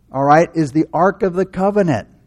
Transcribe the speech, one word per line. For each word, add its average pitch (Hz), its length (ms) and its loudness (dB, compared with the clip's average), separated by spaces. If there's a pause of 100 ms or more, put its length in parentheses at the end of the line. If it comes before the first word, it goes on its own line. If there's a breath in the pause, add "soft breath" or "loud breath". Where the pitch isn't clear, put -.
(120)
all 135 120 -4
right, 156 300 4
is 156 180 -2
the 156 200 0
Ark 180 300 0
of 190 120 -2
the 185 120 -2
Covenant. 185 600 -2 (180)